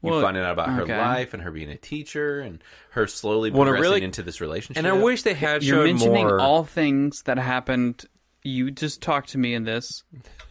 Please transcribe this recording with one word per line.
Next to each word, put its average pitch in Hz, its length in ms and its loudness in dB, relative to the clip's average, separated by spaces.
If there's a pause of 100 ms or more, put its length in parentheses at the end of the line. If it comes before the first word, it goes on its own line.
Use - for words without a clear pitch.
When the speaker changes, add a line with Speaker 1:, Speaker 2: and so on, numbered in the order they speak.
Speaker 1:
you 165 80 -2
Speaker 2:
Well, 156 100 2
Speaker 1:
finding 95 220 0
out 90 100 -2
about 85 160 -2
her 123 140 -2
Speaker 2:
okay. 107 140 -4
Speaker 1:
life 123 360 -2
and 90 100 -10
her 85 80 -8
being 78 200 -10
a - 60 -12
teacher 147 640 -6
and 95 220 -14 (280)
her 113 160 2
slowly 110 420 0
Speaker 3:
Well, 135 140 4
it - 20 6
Speaker 1:
progressing 139 260 4
Speaker 3:
really 196 120 2
Speaker 1:
into 190 200 -6
this 87 160 -10
relationship. 87 380 -6
Speaker 3:
And 160 100 0
I 190 60 4
wish 226 300 2
they 214 100 0
had 151 300 0
Speaker 2:
You're 139 160 4
Speaker 3:
shown 151 80 6
Speaker 2:
mentioning 117 400 4
Speaker 3:
more. 98 120 4
Speaker 2:
all 147 240 4
things 143 600 0
that 127 160 0
happened. 123 640 -2 (380)
You 131 280 -2
just 143 300 -6
talked 143 300 -2
to 139 60 -6
me 120 160 0
in 113 120 -4
this 113 380 -6 (480)